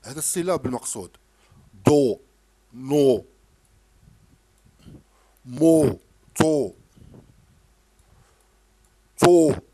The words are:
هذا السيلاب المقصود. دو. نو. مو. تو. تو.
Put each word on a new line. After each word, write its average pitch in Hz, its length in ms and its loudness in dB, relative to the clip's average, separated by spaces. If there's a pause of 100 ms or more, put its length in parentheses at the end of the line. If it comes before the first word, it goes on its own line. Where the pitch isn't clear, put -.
هذا 135 180 -14
السيلاب 170 460 -4
المقصود. 120 520 -8 (680)
دو. 139 340 2 (540)
نو. 131 520 0 (2250)
مو. 143 540 2 (360)
تو. 151 380 0 (2500)
تو. 170 380 2 (180)